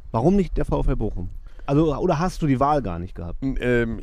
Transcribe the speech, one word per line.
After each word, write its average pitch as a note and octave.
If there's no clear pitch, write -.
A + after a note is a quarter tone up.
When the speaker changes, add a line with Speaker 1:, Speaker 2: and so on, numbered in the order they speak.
Speaker 1:
warum C#3+
nicht F#3+
der C#3+
VfL C#3+
Bochum? G#2
Also, D3
oder D#3+
hast F3
du D#3+
die C3
Wahl C#3+
gar F2+
nicht F2
gehabt? F2
Speaker 2:
N-, C3+
ähm, A#2